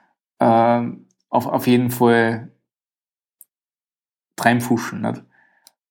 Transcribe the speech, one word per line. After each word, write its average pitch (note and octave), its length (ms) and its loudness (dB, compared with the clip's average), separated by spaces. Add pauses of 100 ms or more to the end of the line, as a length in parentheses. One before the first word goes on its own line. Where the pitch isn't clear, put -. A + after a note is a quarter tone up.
(400)
äh, A#2+ 420 2 (480)
auf, B2+ 180 -2
auf B2 200 -4
jeden B2 240 2
Fall A#2 600 0 (1900)
reinfuschen, A#2+ 640 -2
nicht? A#2 220 -8 (680)